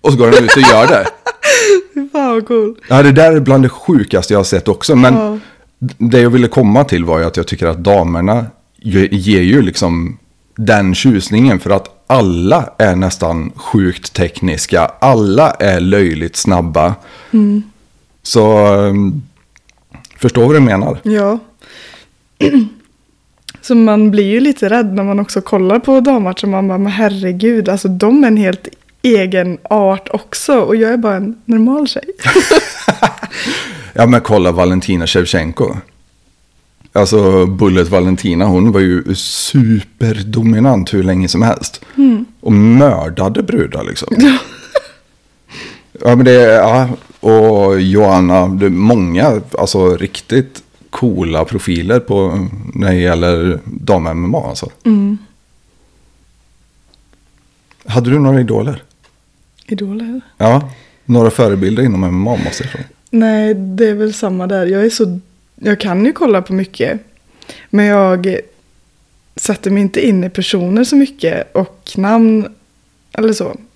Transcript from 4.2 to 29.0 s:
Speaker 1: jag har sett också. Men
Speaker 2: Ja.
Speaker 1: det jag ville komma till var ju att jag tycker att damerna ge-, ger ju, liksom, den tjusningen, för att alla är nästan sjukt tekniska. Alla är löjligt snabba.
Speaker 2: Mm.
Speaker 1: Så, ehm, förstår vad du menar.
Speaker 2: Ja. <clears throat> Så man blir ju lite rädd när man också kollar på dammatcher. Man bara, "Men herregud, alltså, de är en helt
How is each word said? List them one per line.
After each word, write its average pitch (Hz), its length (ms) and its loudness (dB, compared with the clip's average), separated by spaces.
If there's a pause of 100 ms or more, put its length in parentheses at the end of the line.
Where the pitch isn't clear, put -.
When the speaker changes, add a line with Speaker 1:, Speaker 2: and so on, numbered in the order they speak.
Speaker 1:
jag 104 60 4
har 98 40 0
sett 92 240 -2
också. 104 280 0
Men 127 180 6
Speaker 2:
Ja. 214 240 -2 (600)
Speaker 1:
det 120 240 2
jag 120 80 4
ville 120 180 2
komma 120 360 2
till 87 220 -2
var 80 140 0
ju 82 60 0
att 82 120 -6
jag 82 100 -4
tycker 90 200 -6
att 80 100 -2
damerna 92 680 0 (320)
ge-, 98 340 0
ger 98 300 2
ju, 110 200 4
liksom, 85 560 -2 (380)
den 104 400 0
tjusningen, 110 640 2
för - 100 -8
att - 380 -4
alla 107 680 0
är 98 180 2
nästan 85 600 -4
sjukt - 580 -4
tekniska. 87 880 -2
Alla 120 520 2
är 95 280 0
löjligt 87 560 0
snabba. 85 580 0 (400)
Speaker 2:
Mm. 208 300 0 (600)
Speaker 1:
Så, 107 340 2
ehm, 101 640 2 (960)
förstår 120 280 2
vad 147 100 4
du 156 40 6
menar. 120 440 0
Speaker 2:
Ja. 208 360 -2 (1000)
<clears throat> 294 100 0 (1120)
Så 247 140 -2
man 214 360 4
blir 208 140 0
ju 208 140 0
lite 269 300 0
rädd 220 240 -2
när 196 100 -4
man 202 160 -2
också 202 220 -4
kollar 196 380 0
på 269 200 2
dammatcher. 214 480 -2
Man 196 200 -2
bara, 185 100 -2
"Men 196 140 -2
herregud, 196 800 -2
alltså, 196 180 -4
de 214 360 2
är 247 40 2
en 214 100 2
helt 185 300 -2 (340)